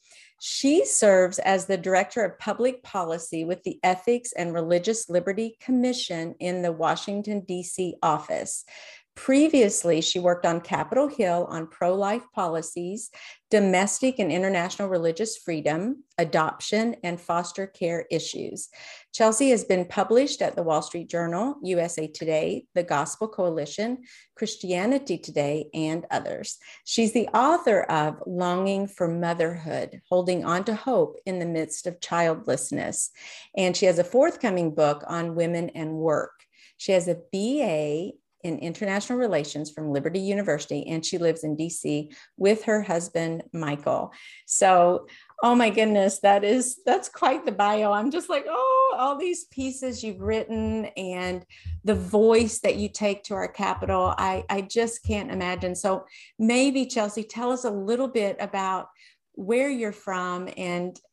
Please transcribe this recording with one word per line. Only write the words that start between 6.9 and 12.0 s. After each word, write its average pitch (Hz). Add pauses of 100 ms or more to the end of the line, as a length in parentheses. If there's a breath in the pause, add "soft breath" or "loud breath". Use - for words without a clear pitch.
D 180
C 180
office. - (500 loud breath)
Previously, 254
she -
worked 175
on 170
Capitol 185
Hill 180
on 165
pro-life 185 (100)